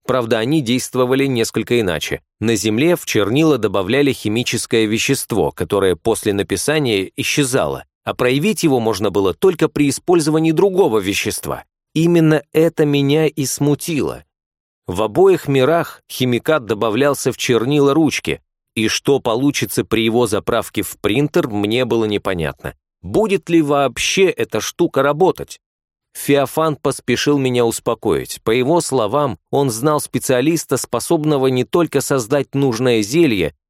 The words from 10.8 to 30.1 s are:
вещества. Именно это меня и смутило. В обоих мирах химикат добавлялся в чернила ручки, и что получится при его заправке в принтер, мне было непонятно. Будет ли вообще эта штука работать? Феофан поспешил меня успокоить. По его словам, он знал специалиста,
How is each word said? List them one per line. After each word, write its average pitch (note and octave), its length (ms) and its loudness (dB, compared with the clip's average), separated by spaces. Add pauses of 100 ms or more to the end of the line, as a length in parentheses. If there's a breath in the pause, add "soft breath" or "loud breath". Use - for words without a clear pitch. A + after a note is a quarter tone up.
вещества. F#2+ 640 -4 (280)
Именно D#3+ 500 4 (100)
это D#3+ 320 2
меня D3 420 2
и C#3+ 200 -2
смутило. C#3 800 -2 (640)
В F#2 160 -4
обоих E3 460 2
мирах C#3 640 0
химикат B2+ 560 0
добавлялся A#2 640 0
в - 40 -8
чернила C#3 560 2
ручки, C#3 480 0 (360)
и A2 120 0
что - 320 0
получится B2 640 -2
при A2+ 200 0
его A#2 220 2
заправке G#2 560 -2
в - 160 -10
принтер, C3+ 500 0
мне G#2+ 380 -2
было A2+ 180 0
непонятно. F#2+ 680 -4 (280)
Будет F#3+ 460 -2
ли E3+ 140 2
вообще C#3+ 640 0
эта A2+ 340 -2
штука - 420 -2
работать? D3 580 -2 (540)
Феофан C#3+ 640 0
поспешил C#3 640 0
меня B2 260 2
успокоить. A2 800 -2
По A2 60 0
его B2+ 300 2
словам, B2 580 -2 (120)
он C#3 200 0
знал C#3 300 0
специалиста, C3+ 760 0